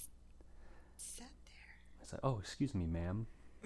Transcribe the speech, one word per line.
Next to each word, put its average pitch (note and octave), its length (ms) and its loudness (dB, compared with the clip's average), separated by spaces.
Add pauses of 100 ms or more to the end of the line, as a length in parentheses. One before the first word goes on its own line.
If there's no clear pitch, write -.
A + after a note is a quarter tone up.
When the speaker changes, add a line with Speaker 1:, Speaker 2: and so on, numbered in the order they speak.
(960)
Speaker 1:
sat - 340 -6 (140)
there. - 320 -14 (240)
Speaker 2:
It's - 120 -10
like, - 120 -2
"Oh, B2+ 140 6
excuse - 360 4
me, F2 120 6
ma'am. F2 400 4 (400)